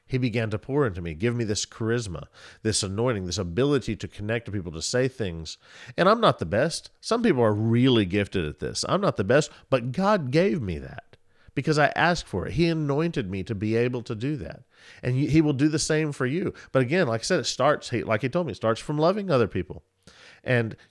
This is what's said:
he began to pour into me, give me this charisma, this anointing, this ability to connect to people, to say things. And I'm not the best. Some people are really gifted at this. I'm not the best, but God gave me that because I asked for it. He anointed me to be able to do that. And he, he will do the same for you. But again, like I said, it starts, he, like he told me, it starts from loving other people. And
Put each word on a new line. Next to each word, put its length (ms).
he 140
began 320
to 80
pour 260
into 160
me, 140
give 200
me 80
this 220
charisma, 600
this 220
anointing, 420
this 140
ability 560
to 120
connect 380
to 60
people, 220
to 80
say 260
things. 500
And 100
I'm 140
not 160
the 80
best. 460
Some 220
people 180
are 120
really 520
gifted 400
at 140
this. 280
I'm 140
not 160
the 60
best, 260
but 200
God 380
gave 320
me 160
that 360
because 240
I 160
asked 320
for 180
it. 80
He 140
anointed 640
me 140
to 120
be 200
able 280
to 120
do 220
that. 260
And 140
he, 120
he 140
will 120
do 160
the 100
same 320
for 140
you. 280
But 100
again, 260
like 140
I 20
said, 160
it 60
starts, 440
he, 140
like 180
he 80
told 180
me, 40
it 40
starts 260
from 160
loving 340
other 160
people. 360
And 320